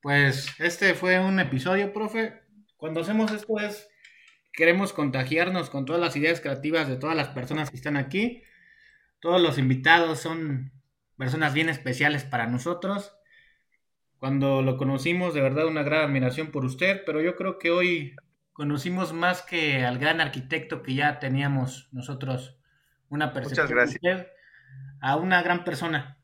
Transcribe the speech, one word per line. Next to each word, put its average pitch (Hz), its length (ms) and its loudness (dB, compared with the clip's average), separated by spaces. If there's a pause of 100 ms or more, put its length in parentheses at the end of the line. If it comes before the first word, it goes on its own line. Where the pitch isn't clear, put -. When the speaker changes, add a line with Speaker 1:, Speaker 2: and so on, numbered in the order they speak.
Speaker 1:
Pues 143 460 2 (120)
este 175 360 2
fue 185 240 2
un 190 200 2
episodio, 185 540 0
profe. 220 480 -4 (340)
Cuando 160 260 -6
hacemos 214 300 2
esto 214 280 -4
es, 208 280 -6 (640)
queremos 175 420 4
contagiarnos 151 760 -2
con 139 160 -6
todas 165 160 0
las 156 140 0
ideas 165 260 2
creativas 147 460 -2
de 131 100 -2
todas 156 180 -2
las 143 140 -2
personas 139 400 -6
que - 80 -14
están 147 200 -4
aquí. 185 460 -2 (760)
Todos 175 200 4
los 151 160 2
invitados 156 640 4
son 151 520 -4 (460)
personas 139 360 0
bien 160 160 2
especiales 139 560 0
para 120 220 -2
nosotros. 175 720 -4 (1000)
Cuando 135 420 2
lo 131 160 2
conocimos, 151 560 0
de 147 80 0
verdad, 139 260 2
una 156 160 0
gran 151 220 2
admiración 139 460 0
por 135 140 -4
usted, 185 400 0
pero 151 160 0
yo 175 140 0
creo 185 220 -4
que 170 140 0
hoy 170 440 0 (380)
conocimos 156 600 -4
más 175 280 0
que 147 440 0
al 123 140 0
gran 160 220 0
arquitecto 151 640 -6
que 131 120 -4
ya 143 240 0
teníamos 135 720 -2
nosotros, 131 680 -8 (500)
una 147 240 -2
percepción 151 340 -2
Speaker 2:
Muchas 123 80 -2
gracias. 120 260 2
Speaker 1:
de 180 100 2 (100)
usted, - 60 -16 (760)
a 135 140 2
una 180 260 4
gran 175 220 0
persona. 160 600 -4